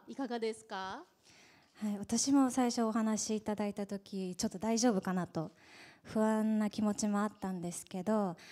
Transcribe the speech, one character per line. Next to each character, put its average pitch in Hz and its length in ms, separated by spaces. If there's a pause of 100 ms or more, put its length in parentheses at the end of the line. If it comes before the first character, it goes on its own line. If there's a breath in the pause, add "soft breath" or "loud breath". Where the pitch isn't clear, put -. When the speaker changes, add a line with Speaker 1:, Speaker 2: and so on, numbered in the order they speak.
Speaker 1:
い 233 80
か 269 120
が 240 120
で 220 140
す 220 120
か？ 196 380 (760 loud breath)
Speaker 2:
は 208 80
い、 208 80
私 233 340
も 269 200
最 247 200
初 240 120
お 220 80
話 220 300
し 220 160
い 208 40
た 214 140
だ 208 120
い 202 60
た 202 120
時、 190 500
ち - 100
ょ - 20
っ - 20
と 185 100
大 226 180
丈 240 140
夫 190 100
か 185 120
な 180 140
と 165 240 (520 loud breath)
不 - 180
安 220 380
な 214 100
気 - 120
持 208 120
ち 208 140
も 202 140
あ 214 60
っ 208 120
た 190 120
ん 180 100
で 170 100
す - 140
け 185 180
ど、 208 80
や 202 240 (160 loud breath)